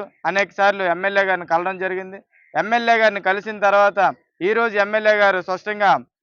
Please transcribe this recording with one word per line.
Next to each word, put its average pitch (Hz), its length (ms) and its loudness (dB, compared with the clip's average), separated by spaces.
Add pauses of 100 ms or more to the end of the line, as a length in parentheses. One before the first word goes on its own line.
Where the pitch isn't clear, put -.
(240)
అనేక 180 280 -2
సార్లు 202 320 0
ఎమ్మెల్యే 190 400 0
గారిని 180 220 -2
కలవడం 180 320 -2
జరిగింది. 185 400 -8 (360)
ఎమ్మెల్యే 233 440 0
గారిని 208 240 0
కలిసిన 202 380 -2
తర్వాత 202 380 4 (420)
ఈ 180 120 0
రోజు 226 260 0
ఎమ్మెల్యే 214 380 2
గారు 196 240 4
స్పష్టంగా 190 500 -2 (320)